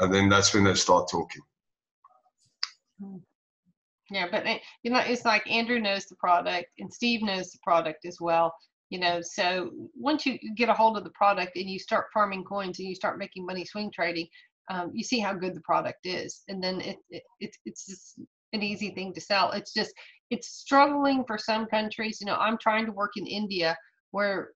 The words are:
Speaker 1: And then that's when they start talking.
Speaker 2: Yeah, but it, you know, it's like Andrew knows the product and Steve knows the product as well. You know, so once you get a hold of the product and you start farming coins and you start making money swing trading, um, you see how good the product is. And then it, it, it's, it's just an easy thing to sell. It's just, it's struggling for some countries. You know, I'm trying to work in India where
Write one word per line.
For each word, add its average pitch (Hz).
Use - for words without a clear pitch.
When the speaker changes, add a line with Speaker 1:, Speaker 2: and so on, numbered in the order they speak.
Speaker 1:
And 92
then 98
that's 98
when 101
they 92
start 87
talking. 80
Speaker 2:
Yeah, 190
but 208
it, 220
you 233
know, 247
it's 247
like 214
Andrew 233
knows 196
the 185
product 175
and 196
Steve 233
knows 185
the -
product 165
as 175
well. 165
You 185
know, 175
so 180
once 277
you 254
get 226
a 208
hold 220
of 190
the 175
product 190
and 190
you 190
start -
farming 196
coins 190
and 190
you 185
start -
making 190
money 180
swing 208
trading, 170
um, 175
you 226
see 247
how 202
good 175
the 165
product -
is. -
And 190
then 185
it, 196
it, 165
it's, -
it's -
just -
an 208
easy 208
thing 190
to 165
sell. 196
It's 208
just, 208
it's -
struggling 277
for 214
some 220
countries. 214
You 202
know, 185
I'm 220
trying 220
to 220
work 202
in 185
India 190
where 196